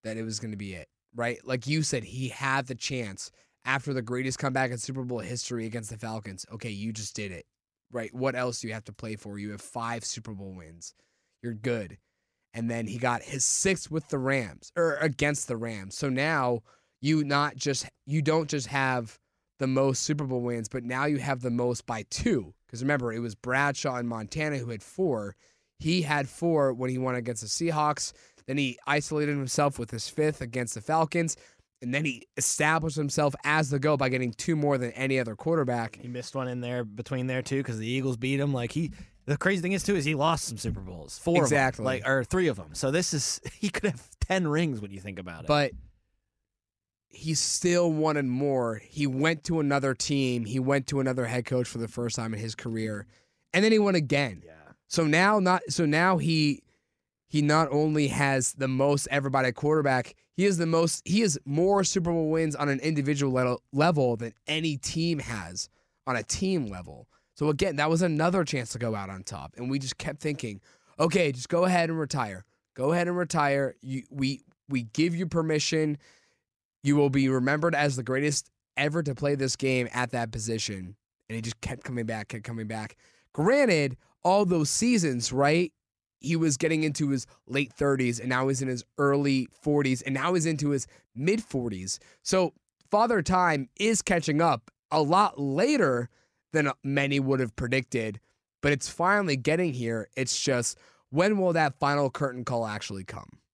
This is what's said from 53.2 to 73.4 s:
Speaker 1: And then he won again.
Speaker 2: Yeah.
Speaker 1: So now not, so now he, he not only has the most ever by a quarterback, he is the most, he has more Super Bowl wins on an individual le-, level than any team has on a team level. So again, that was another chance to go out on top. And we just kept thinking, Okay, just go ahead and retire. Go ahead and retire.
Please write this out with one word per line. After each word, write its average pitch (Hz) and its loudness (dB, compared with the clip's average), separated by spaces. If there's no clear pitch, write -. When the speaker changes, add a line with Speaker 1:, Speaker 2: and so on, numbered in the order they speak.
Speaker 1:
And 190 4
then 220 6
he 214 6
won 202 4
again. 135 0
Speaker 2:
Yeah. - -20
Speaker 1:
So 165 2
now 185 6
not, 180 4
so 165 0
now 165 4
he, 151 2
he 151 2
not 151 4
only 151 2
has 135 2
the 135 -2
most 139 2
ever 139 0
by 131 2
a 123 2
quarterback, 143 2
he 185 2
is 196 4
the 170 2
most, 165 2
he 202 4
has 170 2
more 185 4
Super 175 0
Bowl 165 2
wins 160 0
on 143 0
an 135 0
individual 143 0
le-, 127 2
level 139 4
than 117 -8
any 156 -2
team 165 -2
has 101 -8
on 127 0
a 110 -2
team 185 -2
level. 90 -14
So 147 0
again, 151 0
that 147 2
was 165 4
another 175 2
chance 127 -4
to 117 -8
go 117 -2
out 98 -6
on 92 -10
top. 76 -12
And 123 -6
we 139 0
just 131 -6
kept 143 -8
thinking, 127 -6
Okay, 160 4
just 123 -10
go 175 4
ahead 175 4
and 165 -2
retire. 117 -4
Go 135 2
ahead 175 2
and 175 0
retire. 143 2